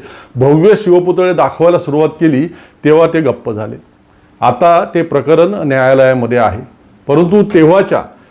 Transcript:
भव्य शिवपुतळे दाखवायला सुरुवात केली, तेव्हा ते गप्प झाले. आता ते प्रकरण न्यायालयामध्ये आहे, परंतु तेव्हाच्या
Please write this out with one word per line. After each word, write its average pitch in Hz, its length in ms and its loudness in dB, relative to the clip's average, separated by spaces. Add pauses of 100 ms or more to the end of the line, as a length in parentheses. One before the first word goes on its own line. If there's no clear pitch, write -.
(340)
भव्य 147 420 2
शिवपुतळे 180 560 0
दाखवायला 160 460 0
सुरुवात 156 300 -2
केली, 156 380 -2 (380)
तेव्हा 156 220 4
ते 165 140 -2
गप्प 123 300 -4
झाले. 107 260 -10 (640)
आता 170 440 2 (100)
ते 170 80 0
प्रकरण 165 640 -2
न्यायालयामध्ये 131 720 0
आहे, 104 240 -2 (440)
परंतु 175 360 2 (120)
तेव्हाच्या 170 480 2 (280)